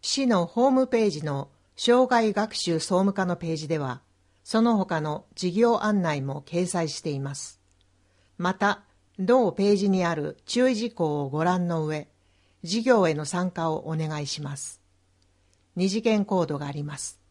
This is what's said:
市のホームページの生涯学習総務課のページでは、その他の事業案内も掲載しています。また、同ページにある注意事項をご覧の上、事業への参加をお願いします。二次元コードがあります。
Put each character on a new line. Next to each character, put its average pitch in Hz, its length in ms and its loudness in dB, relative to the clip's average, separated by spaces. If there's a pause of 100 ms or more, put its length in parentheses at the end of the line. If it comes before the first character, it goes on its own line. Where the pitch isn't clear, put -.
市 277 260 0
の 190 180 2
ホ 233 220 2
ー 277 40 6
ム 262 160 4
ペ 226 200 2
ー - 20 4
ジ 151 160 -8
の 143 240 -6 (260)
生 247 300 4
涯 233 260 2
学 214 220 -2
習 165 260 -2
総 180 180 0
務 196 160 4
課 190 120 0
の 175 120 -2
ペ 165 160 -4
ー - 20 -2
ジ 151 120 -8
で 156 120 -2
は、 131 220 -6 (420)
そ 226 180 0
の 233 160 4
他 185 240 -2
の 151 320 -6
事 180 180 -4
業 226 320 2
案 208 200 2
内 151 180 -2
も 139 240 -8
掲 175 220 -2
載 170 220 -2
し - 120 -10
て 160 80 -6
い 139 100 -4
ま 139 140 -8
す。 - 260 -14 (800)
ま 180 160 -2
た、 202 300 -2 (360)
同 214 320 4
ペ 202 220 2
ー - 20 6
ジ 196 140 2
に 185 160 2
あ 170 100 0
る 147 300 -6
注 254 240 2
意 254 60 0
事 226 160 -4
項 147 320 -2
を 139 60 -6
ご 151 140 -2
覧 180 240 2
の 165 180 -2
上、 151 220 -6 (560)
事 202 200 -2
業 226 260 6
へ 156 40 0
の 151 120 -4
参 180 260 -2
加 165 180 -2
を 156 180 -4
お 160 100 -4
願 156 260 -4
い 143 40 -8
し 151 140 -8
ま 143 140 -8
す。 - 260 -14 (920)
二 185 140 0
次 208 100 -2
元 220 240 2
コ 190 200 0
ー - 20 0
ド 151 120 -4
が 147 80 -6
あ 143 60 -8
り 147 120 -8
ま 147 140 -10
す。 - 220 -12 (120)